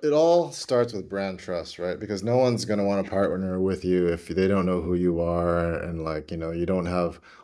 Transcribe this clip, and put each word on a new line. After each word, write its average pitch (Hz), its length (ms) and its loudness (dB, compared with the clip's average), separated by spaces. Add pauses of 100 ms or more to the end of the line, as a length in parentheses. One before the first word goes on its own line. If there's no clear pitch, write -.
it 151 120 2
all 165 380 4
starts 120 420 0
with 95 140 -8
brand 98 300 -4
trust, 87 400 -6
right? 87 220 -4
Because 98 240 -6
no 117 140 2
one's 123 280 2
gonna 101 180 0
wanna 98 240 0
partner 92 540 0
with 95 240 0
you 90 220 4
if 85 200 -2
they 92 200 2
don't 95 180 2
know 90 160 0
who 87 140 0
you 87 260 2
are 85 540 0
and, 82 280 -6
like, 78 280 -6
you 87 60 -6
know, 82 120 -6
you 85 160 -2
don't 92 220 0
have 87 340 -2 (220)